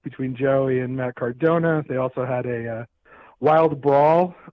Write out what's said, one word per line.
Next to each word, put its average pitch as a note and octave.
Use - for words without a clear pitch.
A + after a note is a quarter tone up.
between C3
Joey C3+
and B2+
Matt B2+
Cardona. D#3+
They B2+
also B2+
had B2
a, A#2
uh, A2+
wild D3+
brawl, D#3